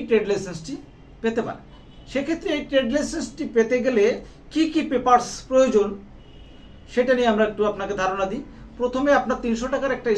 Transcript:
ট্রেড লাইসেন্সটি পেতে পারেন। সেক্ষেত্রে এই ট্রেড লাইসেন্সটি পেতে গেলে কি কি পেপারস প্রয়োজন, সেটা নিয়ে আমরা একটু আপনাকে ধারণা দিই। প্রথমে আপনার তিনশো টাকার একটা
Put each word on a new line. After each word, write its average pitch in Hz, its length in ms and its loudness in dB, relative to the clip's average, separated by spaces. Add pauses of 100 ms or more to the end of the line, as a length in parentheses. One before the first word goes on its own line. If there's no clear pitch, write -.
ট্রেড 220 240 2
লাইসেন্সটি 185 440 -6 (480)
পেতে 226 240 -2
পারেন। - 180 -10 (480)
সেক্ষেত্রে 320 440 -4
এই 285 80 -4
ট্রেড 262 280 2
লাইসেন্সটি 302 520 -4 (100)
পেতে 233 220 2 (100)
গেলে 226 180 4 (480)
কি 302 100 2 (100)
কি 320 80 0 (100)
পেপারস 247 380 4 (200)
প্রয়োজন, 240 400 4 (1040)
সেটা 254 200 2
নিয়ে 247 180 2
আমরা 214 180 2
একটু 208 140 -2
আপনাকে 202 380 -4
ধারণা 190 240 -2
দিই। 220 160 -6 (360)
প্রথমে 254 320 0 (100)
আপনার 226 240 -2
তিনশো 233 240 -2
টাকার 262 280 -2
একটা - 220 -4